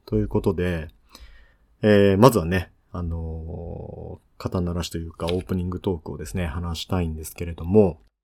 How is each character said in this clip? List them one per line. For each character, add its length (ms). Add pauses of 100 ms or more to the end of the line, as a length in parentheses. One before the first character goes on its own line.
と 100
い 80
う 60
こ 100
と 140
で、 340 (960)
え 320
ー、 40
ま 120
ず 100
は 60
ね、 260 (220)
あ 100
の、 1160 (160)
肩 220
慣 140
ら 100
し 60
と 80
い 80
う 60
か 140
オ 60
ー 140
プ 100
ニ 100
ン 40
グ 120
ト 160
ー 40
ク 120
を 40
で 100
す 100
ね、 80
話 380
し 20
た 160
い 80
ん 80
で 80
す 100
け 100
れ 100
ど 100
も、 340 (240)